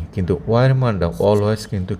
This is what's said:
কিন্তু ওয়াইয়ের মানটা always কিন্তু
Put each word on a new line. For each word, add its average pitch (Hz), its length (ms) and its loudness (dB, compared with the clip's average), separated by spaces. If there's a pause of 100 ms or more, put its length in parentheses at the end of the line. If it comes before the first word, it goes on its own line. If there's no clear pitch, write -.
(140)
কিন্তু 95 180 -2 (140)
ওয়াইয়ের 123 360 2
মানটা 101 240 0 (220)
always 104 340 2 (100)
কিন্তু 95 260 -4